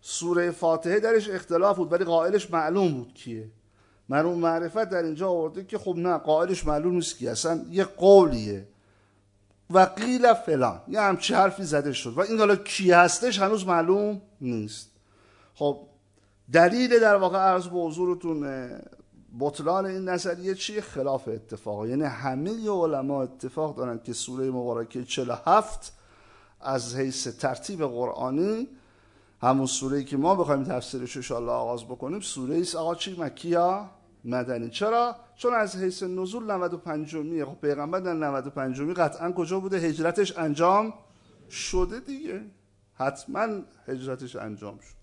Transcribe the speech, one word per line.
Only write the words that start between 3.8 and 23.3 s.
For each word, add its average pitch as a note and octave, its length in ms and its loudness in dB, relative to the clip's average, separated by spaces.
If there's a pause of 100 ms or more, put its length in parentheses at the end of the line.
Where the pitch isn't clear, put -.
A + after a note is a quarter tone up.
مرحوم D#3+ 300 2
معرفت E3 460 0
در F3+ 180 -2
اینجا D#3+ 260 -2
آورده E3+ 360 -2
که G3+ 140 -8
خب F#3+ 180 -4
نه، E3+ 220 0
قائلش E3 480 2
معلوم D3+ 280 0
نیست E3+ 220 -2
کیه، A#2+ 140 -6
اصلاً D#3+ 400 -2
یه F3+ 140 2
قولیه C3 840 8 (1000)
و F3+ 80 6
قیل A#3 540 4
فلان، C3 560 2
یه G3+ 120 0
همچی G3 340 2
حرفی F#3+ 300 4
زده D3 280 -2
شد A#2+ 200 -6
و C#3 80 -2
این A3 180 0
حالا G#3 180 6
کی F#3+ 360 2
هستش F3+ 460 6
هنوز G3 280 0
معلوم F#3+ 560 2 (180)
نیست. A2 500 -6 (640)
خب C#3+ 320 -2 (640)
دلیل A#3 460 6
در G#3+ 180 8
واقع F#3+ 220 2
عرض F#3 280 4
به F3+ 120 -4
حضورتون، E3+ 680 -2
اه، C3 320 -10 (640)
بطلان D#3 460 0
این F#3+ 220 -6
نظریه F3+ 460 -4
چیه؟ G#3 260 -6
خلاف C3+ 480 -4
اتفاقه. G#2+ 600 -8
یعنی C3+ 140 -2
همهٔ C#3+ 680 -4
علما C#3+ 520 0
اتفاق C3+ 540 -6